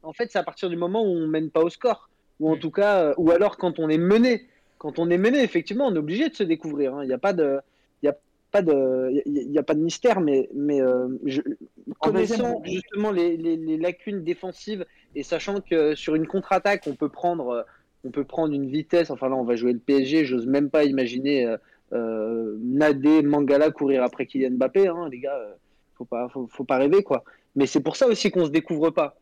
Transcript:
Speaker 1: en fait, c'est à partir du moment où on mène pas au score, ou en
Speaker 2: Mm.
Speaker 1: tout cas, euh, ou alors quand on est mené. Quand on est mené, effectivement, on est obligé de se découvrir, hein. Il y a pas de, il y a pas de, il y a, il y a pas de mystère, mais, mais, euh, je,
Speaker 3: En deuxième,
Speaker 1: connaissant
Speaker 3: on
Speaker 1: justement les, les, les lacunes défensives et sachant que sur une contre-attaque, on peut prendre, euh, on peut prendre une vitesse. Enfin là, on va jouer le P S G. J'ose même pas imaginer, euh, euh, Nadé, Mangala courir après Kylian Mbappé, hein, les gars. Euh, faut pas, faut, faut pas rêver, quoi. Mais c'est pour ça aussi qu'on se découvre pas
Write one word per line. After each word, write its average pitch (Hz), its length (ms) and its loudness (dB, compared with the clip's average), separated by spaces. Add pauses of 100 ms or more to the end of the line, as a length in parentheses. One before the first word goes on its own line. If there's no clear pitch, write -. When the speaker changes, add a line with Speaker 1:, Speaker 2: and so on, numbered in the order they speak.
Speaker 1:
en 160 100 -14
fait, 240 180 -6
c'est 214 60 -2
à 175 60 0
partir - 260 -6
du 170 60 -4
moment 175 260 -2
où 214 60 0
on 165 180 0
mène 156 240 -2
pas 160 140 2
au 170 60 2
score, - 420 -4 (280)
ou 156 120 2
en 160 60 2
Speaker 2:
Mm. - 20 -10
Speaker 1:
tout 160 100 -4
cas, 202 360 2
euh, 147 120 2
ou 165 140 4
alors 190 260 4
quand 175 220 -2
on 156 100 -2
est 156 80 2
mené. 220 480 4 (320)
Quand 151 220 -8
on 170 100 0
est 175 80 4
mené, 240 240 4
effectivement, 214 460 0
on 196 80 0
est - 20 2
obligé 180 320 -2
de 320 60 -12
se 214 80 -2
découvrir, 147 500 -2
hein. 143 100 -8
Il 131 60 -6
y 127 40 0
a 123 40 -2
pas 196 160 0
de, 143 240 0 (460)
il - 20 -2
y 143 40 4
a 143 60 -4 (360)
pas 202 100 4
de, 131 480 2 (160)
il 147 80 -4
y 143 60 0
a, - 20 -4
il 131 100 -8
y 147 60 0
a 143 60 2
pas 160 100 -2
de 151 60 0
mystère, 185 420 0
mais, 143 320 2
mais, 143 260 0
euh, 127 280 2 (180)
je, 135 160 -4 (600)
Speaker 3:
En 220 100 0
deuxième, 220 300 0
Speaker 1:
connaissant 240 220 -4
Speaker 3:
on - 0 -
Speaker 1:
justement 202 480 -4
les, 175 240 0
les, 165 220 -2
les 160 200 -4
lacunes 180 460 -6
défensives 180 640 -8 (300)
et 143 80 -6
sachant 190 380 -4
que 156 340 2
sur - 180 -4
une 160 140 0
contre-attaque, 196 580 -2
on 143 80 -6
peut 143 160 -4
prendre, 170 400 -4
euh, 120 120 -4 (440)
on 127 60 -10
peut 139 140 -4
prendre 156 280 -2
une 139 160 -4
vitesse. 156 400 0
Enfin 131 180 -4
là, 135 80 0
on 127 80 0
va 120 120 0
jouer 120 180 0
le 117 60 -2
P 139 240 2
S 131 40 -2
G. 156 160 2
J'ose 123 220 -2
même 139 240 2
pas 151 140 4
imaginer, 131 640 0
euh, 113 100 -2 (360)
euh, 113 680 -4
Nadé, 143 640 2
Mangala 147 480 4
courir 135 320 0
après 123 240 -4
Kylian 131 240 -2
Mbappé, 131 360 2
hein, 170 240 -4
les 127 60 -14
gars. 139 180 -6
Euh, 107 180 -10 (420)
faut 123 100 -14
pas, 123 240 -6
faut, 127 180 -8
faut - 160 -12
pas 131 140 0
rêver, 156 260 4
quoi. 131 220 -2 (320)
Mais 139 80 4
c'est 143 160 0
pour 160 160 -4
ça 262 100 4
aussi 214 240 2
qu'on 175 140 2
se 143 60 -4
découvre 160 380 0
pas 156 320 -2